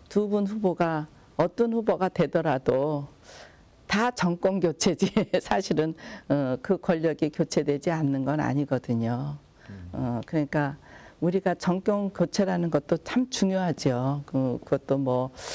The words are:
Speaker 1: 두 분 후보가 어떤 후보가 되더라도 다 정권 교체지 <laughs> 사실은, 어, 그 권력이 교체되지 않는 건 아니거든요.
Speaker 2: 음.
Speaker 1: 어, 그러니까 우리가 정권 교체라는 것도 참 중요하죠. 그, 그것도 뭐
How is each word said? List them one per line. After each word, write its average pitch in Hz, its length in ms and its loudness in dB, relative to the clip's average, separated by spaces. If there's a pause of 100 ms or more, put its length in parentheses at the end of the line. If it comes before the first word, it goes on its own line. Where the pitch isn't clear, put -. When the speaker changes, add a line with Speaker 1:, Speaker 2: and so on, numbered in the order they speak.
Speaker 1:
두 208 180 0
분 202 180 0
후보가 170 600 0 (300)
어떤 226 340 2
후보가 190 380 2
되더라도 143 1000 0 (800)
다 226 240 2
정권 185 480 0
교체지 170 480 2
<laughs> 185 340 0
사실은, 160 520 0 (340)
어, 135 340 0
그 185 160 0
권력이 160 520 0
교체되지 143 600 0
않는 139 360 0
건 147 160 0
아니거든요. 127 960 -2 (320)
Speaker 2:
음. 92 240 -14
Speaker 1:
어, 120 320 -4
그러니까 147 500 0 (460)
우리가 180 340 0
정권 196 560 0
교체라는 180 580 0
것도 156 280 0
참 254 320 -2
중요하죠. 143 960 0
그, 131 400 -2
그것도 139 320 0
뭐 131 340 0 (240)